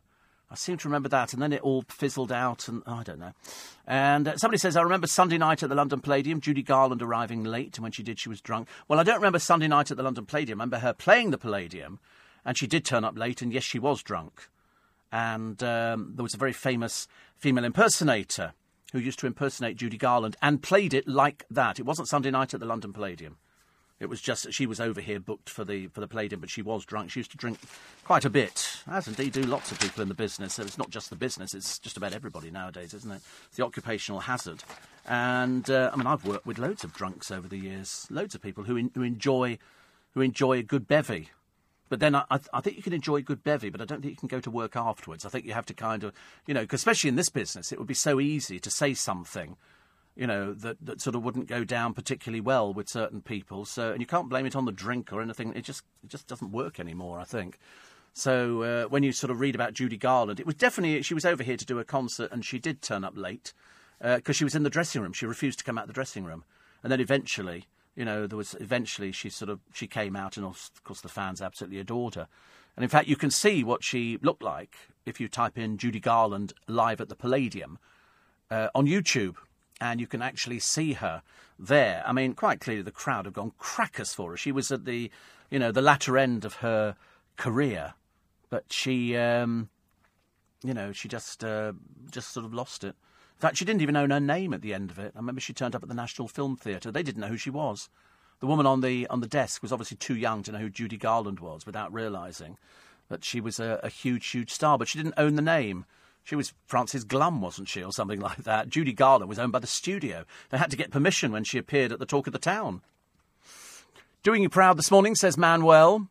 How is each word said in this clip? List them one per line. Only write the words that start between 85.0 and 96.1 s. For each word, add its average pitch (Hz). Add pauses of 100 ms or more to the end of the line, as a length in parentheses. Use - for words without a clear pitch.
you 139
know, 117
the 131
latter 139
end 123
of 107
her 107 (420)
career. 110 (540)
But -
she, 120
um, 120 (920)
you 131
know, 101
she 101
just, -
uh, 107 (400)
just -
sort 113
of 113
lost 123
it, 98 (480)
fact, 156
she 185
didn't 202
even 147
own 143
her 143
name 156
at 87
the 104
end 95
of 85
it. 101
I 107
remember 123
she -
turned 123
up 113
at -
the 120
National 117